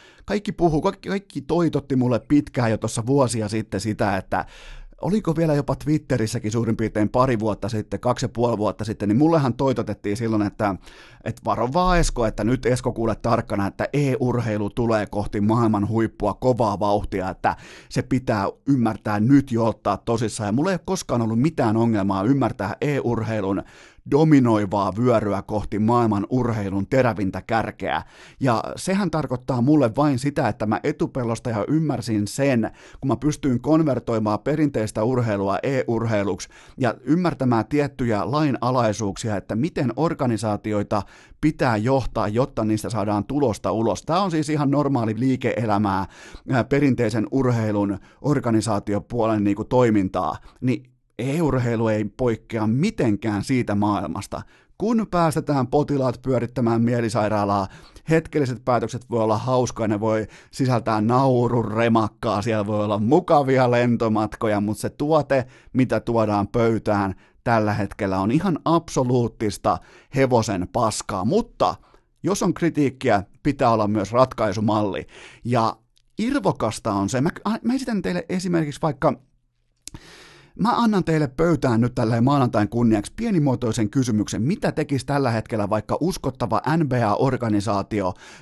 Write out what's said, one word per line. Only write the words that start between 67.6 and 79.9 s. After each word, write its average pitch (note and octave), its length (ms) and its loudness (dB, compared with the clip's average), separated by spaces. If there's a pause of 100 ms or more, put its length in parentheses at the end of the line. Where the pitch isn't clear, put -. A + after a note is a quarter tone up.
hetkellä, G2 460 -2
on G2 100 0
ihan D#3+ 340 2
absoluuttista B2 1120 0 (360)
hevosen A2+ 580 2
paskaa. G#2+ 520 -2
Mutta C#3+ 500 0 (480)
jos F#3+ 200 -2
on F3+ 120 2
kritiikkiä, C3 680 0 (200)
pitää C#3 280 2
olla G#2+ 180 2
myös G#2 240 -2
ratkaisumalli. G#2+ 920 0 (380)
Ja A#2 320 0 (420)
irvokasta F#3 760 -2
on G2 160 0
se, B2 120 0
mä, D#3+ 100 2 (320)
mä A#3+ 120 0
esitän A#3+ 280 -4
teille F3+ 260 -4
esimerkiksi F3 540 -4
vaikka, C#3 300 0 (1500)